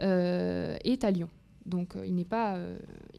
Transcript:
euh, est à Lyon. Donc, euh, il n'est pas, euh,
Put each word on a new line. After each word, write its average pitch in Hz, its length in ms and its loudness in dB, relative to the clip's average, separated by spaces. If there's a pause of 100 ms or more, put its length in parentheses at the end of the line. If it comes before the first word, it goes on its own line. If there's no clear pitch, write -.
euh, 180 800 2
est 254 220 2
à 202 60 6
Lyon. 170 180 0 (360)
Donc, 180 300 -2
euh, 190 100 -6
il 190 80 0
n'est 180 120 0
pas, 214 320 0
euh, 175 200 -6 (420)